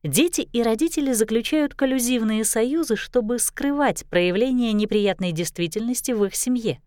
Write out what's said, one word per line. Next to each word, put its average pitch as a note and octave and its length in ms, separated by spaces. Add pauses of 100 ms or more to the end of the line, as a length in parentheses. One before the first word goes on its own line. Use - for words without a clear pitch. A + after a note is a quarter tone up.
Дети A#3 520
и A#3 100
родители C4+ 480
заключают A#3 640
коллюзивные A#3+ 720
союзы, B3+ 500
чтобы A#3+ 420
скрывать C#4+ 680
проявление A3 680
неприятной G3+ 640
действительности G#3+ 800
в G#3 100
их F#3+ 120
семье. A3+ 520